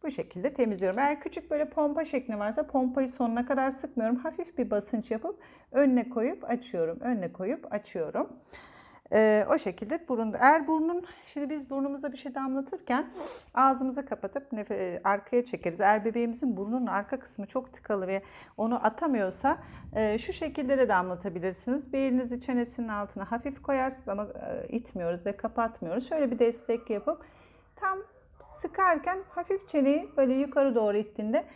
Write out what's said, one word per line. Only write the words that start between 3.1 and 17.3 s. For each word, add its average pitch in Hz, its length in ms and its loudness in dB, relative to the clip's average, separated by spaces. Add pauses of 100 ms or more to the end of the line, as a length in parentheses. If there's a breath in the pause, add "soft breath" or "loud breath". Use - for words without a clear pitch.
kadar 269 240 2
sıkmıyorum. 240 460 -2
Hafif 320 420 -6
bir 220 120 0
basınç 208 400 -2
yapıp 220 300 -6 (320 loud breath)
önüne 254 360 4
koyup - 420 -2
açıyorum. 170 500 -2
Önüne 196 320 -2
koyup 208 400 -6
açıyorum. 208 680 -4 (720 loud breath)
Ee, 214 380 6
o 294 80 6
şekilde 233 500 -6
burun, 226 320 0
eğer 285 260 8
burnun, 330 400 0 (180)
şimdi 285 260 -6
biz 285 200 -8
burnumuza 277 420 -4
bir 254 40 -12
şey 262 180 -10
damlatırken 269 760 -2 (440 loud breath)
ağzımızı 262 520 4
kapatıp - 460 -6
nefe-, 196 520 -4
arkaya 202 400 2
çekeriz. 175 360 -4
Eğer 208 240 6
bebeğimizin 233 520 0
burnunun 226 300 -2
arka 202 320 -2
kısmı - 280 -12